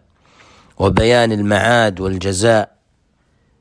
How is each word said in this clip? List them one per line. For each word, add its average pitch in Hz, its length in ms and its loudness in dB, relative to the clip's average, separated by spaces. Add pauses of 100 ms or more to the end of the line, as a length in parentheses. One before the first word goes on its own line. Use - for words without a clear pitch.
(800)
وبيان 110 540 2
المعاد 104 680 0
والجزاء، 95 760 -2 (840)